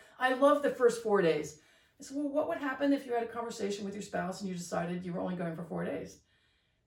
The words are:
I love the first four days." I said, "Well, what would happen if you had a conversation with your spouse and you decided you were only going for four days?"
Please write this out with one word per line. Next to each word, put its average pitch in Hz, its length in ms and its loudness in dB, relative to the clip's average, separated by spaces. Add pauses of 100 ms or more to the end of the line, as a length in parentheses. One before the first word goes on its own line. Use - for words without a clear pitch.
(180)
I 254 140 4
love 285 300 6
the 269 80 2
first - 320 4
four 202 180 4
days." 156 400 2 (380)
I 277 60 -18
said, 269 120 -8
"Well, 294 140 -2
what 302 180 0
would 339 80 -2
happen 277 380 2
if - 100 -2
you 240 80 -4
had 233 120 0
a - 20 -8
conversation 220 580 -4
with 196 80 -6
your 208 100 -8
spouse 180 380 -4
and 202 80 -6
you 185 80 -4
decided 175 480 -4
you 180 80 -6
were 175 80 -4
only 185 160 -4
going 170 180 -4
for 175 100 -8
four 170 200 -6
days?" - 360 -8 (680)